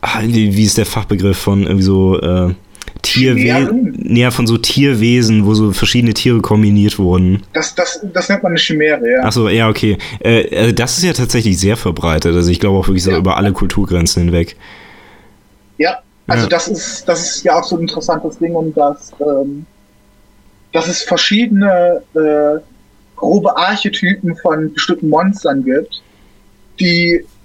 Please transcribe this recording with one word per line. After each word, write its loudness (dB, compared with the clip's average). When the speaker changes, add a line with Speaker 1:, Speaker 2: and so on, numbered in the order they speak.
Speaker 1:
ah, -4
wie, 2
wie 4
ist 0
der 0
Fachbegriff -2
von 0
irgendwie 0
so, 2
äh, 0
Tierwe-, 2
Speaker 2:
Chimären? 0
Speaker 1:
ja, 4
von -2
so 2
Tierwesen, 2
wo 4
so 2
verschiedene 0
Tiere 2
kombiniert 2
wurden. 2
Speaker 2:
Das, -6
das, -4
das -4
nennt -2
man 0
eine -2
Chimäre, 0
ja. 2
Speaker 1:
Ach 0
so, 0
ja, 2
okay. 0
Äh, 4
äh, 2
das -2
ist 0
ja 2
tatsächlich 0
sehr 2
verbreitet. 0
Also 2
ich 0
glaube 2
auch 0
wirklich 2
so 2
Speaker 2:
Ja. 0
Speaker 1:
über 0
alle 0
Kulturgrenzen 0
hinweg. 0
Speaker 2:
Ja, -2
also 0
Speaker 1:
Ja. -2
Speaker 2:
das -2
ist, -8
das 0
ist -12
ja 2
auch -4
so -6
ein -4
interessantes -6
Ding, -2
und -2
dass, -2
ähm, -4
dass -2
es -6
verschiedene, 0
äh, 0
grobe 0
Archetypen -2
von -2
bestimmten -2
Monstern 0
gibt, -4
die 2